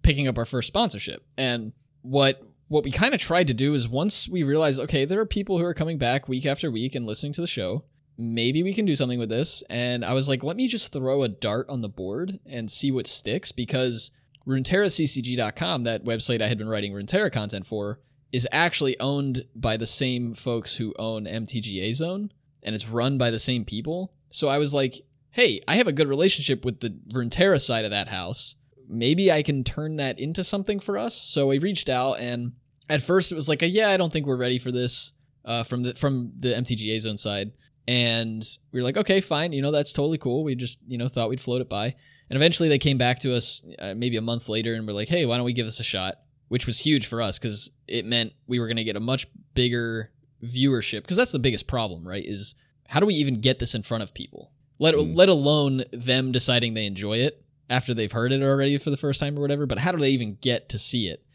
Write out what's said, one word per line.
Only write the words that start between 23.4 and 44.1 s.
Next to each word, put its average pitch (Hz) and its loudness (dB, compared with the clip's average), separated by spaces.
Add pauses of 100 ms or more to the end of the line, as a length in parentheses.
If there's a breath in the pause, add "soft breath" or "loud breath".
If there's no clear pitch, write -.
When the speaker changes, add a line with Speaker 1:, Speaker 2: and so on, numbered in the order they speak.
Speaker 1:
people. 165 -8 (180)
So - -2
I 139 2
was 147 2
like, 135 0 (360)
"Hey, 175 4
I 160 2
have 240 4
a 160 0
good 143 2
relationship 143 2
with 123 -4
the 107 -6 (140)
Runeterra 135 2
side 113 2
of 104 -4
that 101 -2
house. 92 -4 (320)
Maybe 156 4
I 151 4
can 139 -2
turn 156 -6
that 135 -4
into 165 -4
something 202 0
for 196 -4
us." 226 -2
So - 2
we 135 2
reached 180 -2
out, 127 0
and 120 -6 (360)
at 151 0
first 180 4
it - -4
was 156 0
like, 151 2
a, 170 2
"Yeah, 208 4
I 190 4
don't 170 0
think 151 -2
we're 131 0
ready 127 0
for 123 -6
this," 123 0 (340)
uh, 117 -4
from 123 -4
the, 123 -4
from 131 -2
the 127 0
M 123 -2
T 123 -2
G 107 -2
A 110 -2
Zone 107 -4
side. 101 -2 (380 soft breath)
And 117 2 (260)
we 127 -4
were 123 -2
like, 135 0
"Okay, 196 4
fine. 160 -2
You 139 -2
know, 147 0
that's 147 2
totally 151 0
cool." 135 -2
We 139 -2
just, 123 -4
you 120 -8
know, 123 -2
thought 113 -2
we'd 131 -4
float 127 -2
it 127 -6
by. 107 -2 (320 soft breath)
And 131 -4
eventually 165 4
they 143 4
came 139 2
back 123 2
to 131 0
us, - 2 (140)
uh, 95 -10
maybe 120 -2